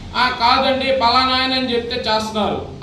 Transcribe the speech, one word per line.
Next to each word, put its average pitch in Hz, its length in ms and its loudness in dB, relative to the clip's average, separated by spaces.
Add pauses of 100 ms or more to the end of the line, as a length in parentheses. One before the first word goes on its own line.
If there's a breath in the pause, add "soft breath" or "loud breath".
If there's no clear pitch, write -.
(160)
"ఆ, 247 120 2
కాదండి, 262 580 2
పలానా 254 560 2
ఆయన" 262 100 -2
అని 254 220 -2
చెప్తే 233 220 -4
చేస్తున్నారు. 214 720 -2 (140)